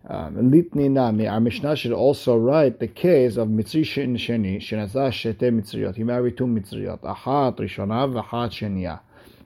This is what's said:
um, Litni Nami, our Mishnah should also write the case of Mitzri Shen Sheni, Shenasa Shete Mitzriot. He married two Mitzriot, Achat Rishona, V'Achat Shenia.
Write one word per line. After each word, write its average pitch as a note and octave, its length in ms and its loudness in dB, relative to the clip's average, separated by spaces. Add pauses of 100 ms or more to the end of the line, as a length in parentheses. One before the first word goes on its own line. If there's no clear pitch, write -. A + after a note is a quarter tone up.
um, G2+ 420 0
Litni D3 400 4
Nami, A2 380 2
our G#2 100 -2
Mishnah C#3 380 0
should A#2+ 160 -4
also B2 440 2
write B2+ 440 4
the A2+ 80 -4
case C3 480 4
of A2+ 120 0
Mitzri A2 360 0
Shen C3 320 -4
Sheni, G#2+ 400 -2
Shenasa G#2+ 540 -4
Shete A#2 420 -2
Mitzriot. G#2 420 -4
He A2+ 100 -4
married B2 340 -2
two B2+ 80 0
Mitzriot, G#2 560 -4
Achat B2 560 -2
Rishona, G#2+ 520 -2
V'Achat A#2+ 400 -4
Shenia. F#2 500 -6 (460)